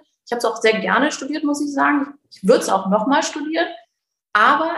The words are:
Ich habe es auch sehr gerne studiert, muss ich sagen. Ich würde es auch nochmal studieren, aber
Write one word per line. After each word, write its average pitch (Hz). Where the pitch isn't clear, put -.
Ich -
habe 240
es 233
auch 220
sehr 220
gerne 208
studiert, 294
muss 294
ich 285
sagen. 277
Ich -
würde 233
es -
auch 196
nochmal 262
studieren, 311
aber 294